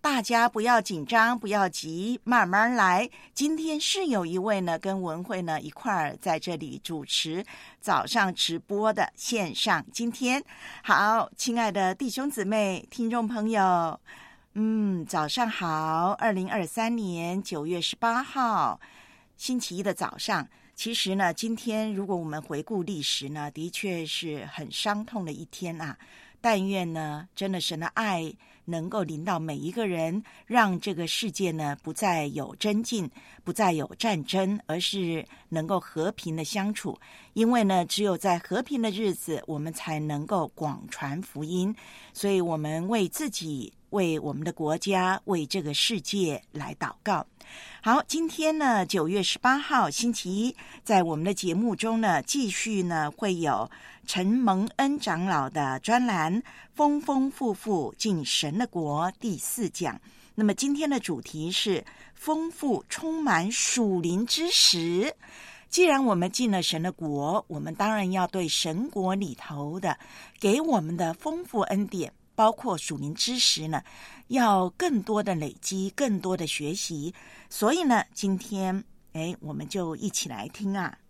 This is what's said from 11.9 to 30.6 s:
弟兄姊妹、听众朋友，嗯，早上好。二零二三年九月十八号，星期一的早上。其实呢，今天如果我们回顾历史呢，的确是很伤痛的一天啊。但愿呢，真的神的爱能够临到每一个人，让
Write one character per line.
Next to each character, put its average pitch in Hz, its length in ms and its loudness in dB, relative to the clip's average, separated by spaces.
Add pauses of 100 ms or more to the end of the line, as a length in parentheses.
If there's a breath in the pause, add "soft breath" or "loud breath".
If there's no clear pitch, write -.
弟 247 160 -4
兄 269 180 -4
姊 226 160 -2
妹、 196 460 0
听 226 180 -4
众 226 200 0
朋 220 220 -2
友， 180 500 2 (540 loud breath)
嗯， 208 520 0
早 156 220 0
上 233 200 0
好。 165 680 0
二 226 140 2
零 185 180 -2
二 185 160 0
三 233 300 -2
年 180 460 -2
九 156 240 -4
月 175 140 -2
十 - 140 -4
八 233 280 0
号， 214 580 0 (560 loud breath)
星 254 240 -4
期 175 160 -8
一 190 60 -4
的 196 100 2
早 - 240 -4
上。 180 320 -2 (260 soft breath)
其 233 200 -6
实 190 200 0
呢， 190 200 4
今 226 200 -4
天 220 400 -2
如 196 120 -4
果 190 100 -2
我 170 80 -4
们 151 160 -6
回 147 220 -6
顾 190 200 -4
历 165 200 -4
史 139 260 -2
呢， 147 220 -6
的 160 200 -8
确 175 360 -4
是 151 460 -6
很 156 200 -10
伤 208 320 -2
痛 220 200 -6
的 156 80 -6
一 143 140 -10
天 170 340 -8
啊。 151 160 -8 (420 loud breath)
但 214 260 2
愿 190 260 -2
呢， 156 440 -6
真 196 160 -2
的 185 100 -2
神 160 200 -4
的 165 80 -4
爱 185 440 -2 (340 soft breath)
能 170 220 -4
够 208 140 -2
临 156 220 -6
到 180 140 0
每 156 180 -6
一 147 160 -6
个 220 160 -2
人， 170 340 -2 (240 loud breath)
让 214 320 2